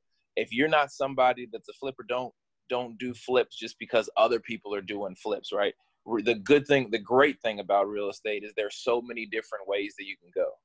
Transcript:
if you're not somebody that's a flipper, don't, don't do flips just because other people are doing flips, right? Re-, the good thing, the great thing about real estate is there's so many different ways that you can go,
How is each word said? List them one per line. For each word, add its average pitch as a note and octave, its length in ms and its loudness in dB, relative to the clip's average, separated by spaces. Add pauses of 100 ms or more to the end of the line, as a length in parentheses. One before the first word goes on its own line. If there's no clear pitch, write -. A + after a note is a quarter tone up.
(360)
if - 180 -2
you're C#3 140 2
not D3 220 4
somebody B2+ 640 0
that's A2+ 160 -12
a - 60 -18
flipper, C3 340 -10
don't, B2 240 -4 (380)
don't B2 280 -4
do B2+ 140 -6
flips A#2+ 460 0
just A2+ 200 -10
because A2 380 0
other A2+ 240 6
people G#2 340 -8
are G2+ 60 -2
doing G2 340 -6
flips, - 380 -6
right? G2+ 220 0 (320)
Re-, A2 160 0
the A2+ 140 2
good C#3 300 4
thing, C3+ 240 2
the A2 80 0
great C3 440 2
thing G#2 180 -2
about G2 260 2
real G#2 220 -4
estate G2+ 340 -6
is G#2+ 140 -14
there's G#2 200 -4
so A#2+ 260 0
many A#2 240 -10
different G#2 420 -8
ways G2+ 300 -2
that G2 80 -12
you G2 100 -12
can F2 180 -20
go, F2 160 0 (140)